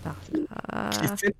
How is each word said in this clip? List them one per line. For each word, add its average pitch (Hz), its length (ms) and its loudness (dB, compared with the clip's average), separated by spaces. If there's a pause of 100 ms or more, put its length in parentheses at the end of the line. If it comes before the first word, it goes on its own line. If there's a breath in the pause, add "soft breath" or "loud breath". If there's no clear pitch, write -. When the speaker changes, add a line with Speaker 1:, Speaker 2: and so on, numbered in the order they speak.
Speaker 1:
par 156 120 -4 (580)
là. - 180 0
Speaker 2:
qui - 180 4 (100)
fait - 220 4